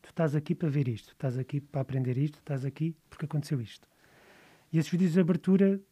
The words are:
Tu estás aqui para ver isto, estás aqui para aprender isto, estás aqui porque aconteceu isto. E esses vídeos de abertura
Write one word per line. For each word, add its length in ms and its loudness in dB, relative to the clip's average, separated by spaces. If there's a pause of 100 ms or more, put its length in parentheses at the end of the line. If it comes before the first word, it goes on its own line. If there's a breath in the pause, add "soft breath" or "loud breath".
Tu 80 -20
estás 260 0
aqui 200 -2
para 140 -4
ver 180 0
isto, 260 -6
estás 240 -4
aqui 240 -4
para 200 -6
aprender 360 -2
isto, 220 -2
estás 260 -6
aqui 300 -4 (140)
porque 160 -10
aconteceu 360 -4
isto. 260 -16 (840 soft breath)
E 40 4
esses 140 0
vídeos 220 2
de 60 4
abertura 600 4 (120)